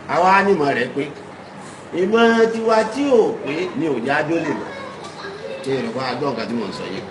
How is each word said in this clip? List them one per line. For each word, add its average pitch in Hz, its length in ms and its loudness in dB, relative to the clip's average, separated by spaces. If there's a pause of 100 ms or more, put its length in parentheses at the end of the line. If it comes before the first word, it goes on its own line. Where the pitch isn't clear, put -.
Àwa 165 240 2
á 196 140 6
nímọ̀ 170 300 4
rẹ̀ 120 160 0
pé 139 160 -4 (840)
ìmọ̀ 226 560 4
tiwa 226 380 2
tí 254 220 -4
ò 247 160 6 (160)
pé 139 160 -4 (160)
ni 156 180 -4
ò 139 100 0
já 135 240 0
dó 151 140 0
lè 156 160 -2
mọ̀. 98 180 -6 (880)
Ṣé 135 140 -6
ẹ 131 100 0
rò 117 80 -4
pé 120 100 -6
a 127 140 -4
gbọ́ 139 140 -2
nǹkan 110 180 -4
tí 110 80 -4
mò 113 120 -2
ń 95 60 -8
sọ 90 120 -10
yìí? 90 260 -8